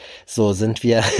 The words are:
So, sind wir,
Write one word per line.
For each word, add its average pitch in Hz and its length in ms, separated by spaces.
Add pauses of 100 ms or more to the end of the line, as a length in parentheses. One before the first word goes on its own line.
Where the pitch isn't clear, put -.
(260)
So, 107 260
sind 110 320
wir, 113 200 (160)